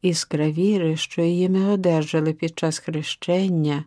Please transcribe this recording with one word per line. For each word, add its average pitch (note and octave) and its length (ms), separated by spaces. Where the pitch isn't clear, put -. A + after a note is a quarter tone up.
Іскра D#3+ 480
віри, E3+ 460
що - 260
її F3 260
ми F#3+ 160
одержали E3 680
під E3 260
час D#3+ 200
хрещення D#3+ 1080